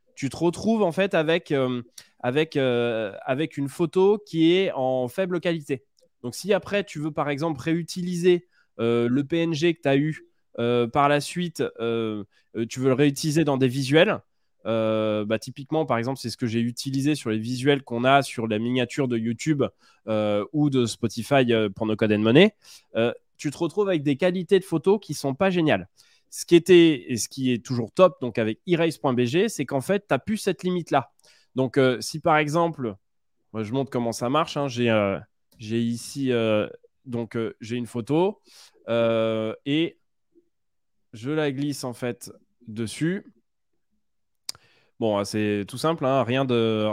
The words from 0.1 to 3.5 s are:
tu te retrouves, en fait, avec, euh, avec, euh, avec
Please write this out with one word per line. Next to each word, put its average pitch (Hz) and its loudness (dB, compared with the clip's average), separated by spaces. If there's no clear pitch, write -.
tu 135 -6
te - -10
retrouves, 196 0
en 175 2
fait, 196 -2
avec, 165 0
euh, 127 0
avec, 147 -2
euh, 120 0
avec 143 -4